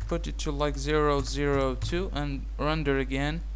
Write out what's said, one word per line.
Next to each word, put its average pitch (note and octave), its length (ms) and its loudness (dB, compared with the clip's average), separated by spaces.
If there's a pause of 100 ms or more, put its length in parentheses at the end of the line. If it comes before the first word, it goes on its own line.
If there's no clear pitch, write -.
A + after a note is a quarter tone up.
put E3+ 200 -2
it D3+ 100 -4
to, D#3 140 -2
like, C#3+ 260 0
zero, D3 440 2
zero, C#3 540 2
two F#3 380 0
and C#3+ 320 -2 (120)
render D3 400 2
again, C#3 440 0 (140)